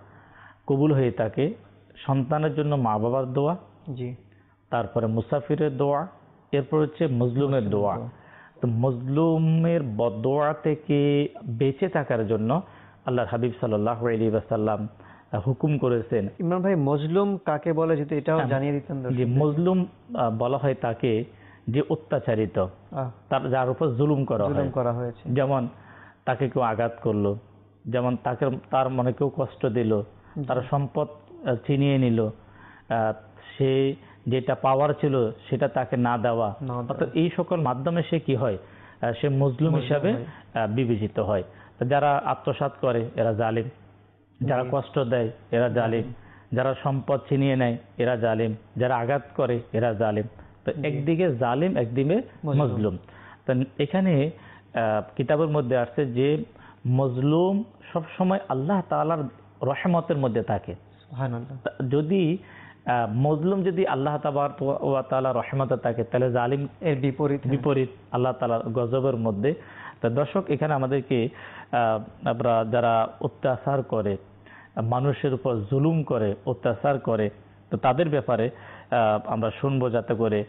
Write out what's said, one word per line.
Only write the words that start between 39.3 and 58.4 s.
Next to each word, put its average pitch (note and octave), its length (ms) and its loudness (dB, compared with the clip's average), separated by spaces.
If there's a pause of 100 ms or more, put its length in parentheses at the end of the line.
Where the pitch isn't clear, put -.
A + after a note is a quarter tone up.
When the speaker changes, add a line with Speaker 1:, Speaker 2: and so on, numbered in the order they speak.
Speaker 2:
মজলুম D3+ 260 2
Speaker 1:
হিসাবে, D3 380 0
Speaker 2:
হয়। - 500 -6
Speaker 1:
আহ, G#2+ 80 0
বিবেচিত A2+ 480 0
হয়। G2+ 240 0 (360)
তো B2 60 0
যারা C#3+ 400 2
আত্মসাৎ C#3 560 -4
করে A#2 360 0
এরা A2+ 160 2
জালিম, A2+ 320 0 (760)
যারা B2+ 220 0
Speaker 2:
জি। B2+ 100 -4
Speaker 1:
কষ্ট C#3 260 -2
দেয় A#2+ 320 0 (200)
এরা A#2+ 180 2
জালিম, A2+ 320 0
Speaker 2:
জালিম। B2+ 120 -6 (400)
Speaker 1:
যারা B2+ 300 0
সম্পদ C3+ 460 0
ছিনিয়ে C3+ 280 2
নেয় A#2+ 220 0 (200)
এরা A#2+ 180 2
জালিম, A2 380 0 (220)
যারা B2+ 200 2
আঘাত A#2+ 260 0 (140)
করে B2 240 0 (120)
এরা A2+ 220 2
জালিম। G#2+ 300 0 (400)
তো - 80 -2
Speaker 2:
জি। D3 140 -4
Speaker 1:
একদিকে D3+ 500 0
জালিম, C3 400 0
একদিকে C#3 460 0 (240)
Speaker 2:
মজলুম। D3 200 2
Speaker 1:
মজলুম। G#2 320 0 (480)
তো C3+ 80 2 (240)
এখানে, D#3+ 520 2 (440)
আহ, A2 280 2 (140)
কিতাবের D3+ 320 2
মধ্যে C3+ 280 0
আসছে B2 300 0
যে C3+ 380 0 (440)
মজলুম C#3+ 760 2 (280)
সবসময় F#3 460 0 (100)